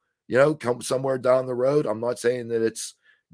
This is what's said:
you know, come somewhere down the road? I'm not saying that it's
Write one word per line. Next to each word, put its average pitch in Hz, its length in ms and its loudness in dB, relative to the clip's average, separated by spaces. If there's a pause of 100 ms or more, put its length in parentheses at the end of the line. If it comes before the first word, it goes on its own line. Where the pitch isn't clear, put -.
(280)
you 113 80 0
know, 147 180 4
come 123 280 -4
somewhere 135 360 -2
down 127 280 2
the 127 80 -4
road? 135 320 2
I'm 110 140 -4
not 120 200 -4
saying 120 280 0
that 117 140 0
it's - 320 -2 (400)